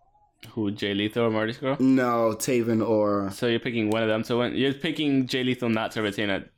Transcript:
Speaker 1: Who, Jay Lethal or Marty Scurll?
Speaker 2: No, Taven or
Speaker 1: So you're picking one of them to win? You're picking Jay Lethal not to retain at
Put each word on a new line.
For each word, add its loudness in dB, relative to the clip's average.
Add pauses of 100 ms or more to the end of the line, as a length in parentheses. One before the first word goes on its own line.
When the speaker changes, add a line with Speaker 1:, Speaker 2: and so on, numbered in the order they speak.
(520)
Speaker 1:
Who, -2
Jay -2
Lethal 0
or 2
Marty 0
Scurll? -4
Speaker 2:
No, 2
Taven 0
or 2
Speaker 1:
So -4
you're 0
picking -2
one 2
of 2
them 0
to 0
win? 0
You're 2
picking 0
Jay -2
Lethal -2
not 0
to -2
retain -2
at -4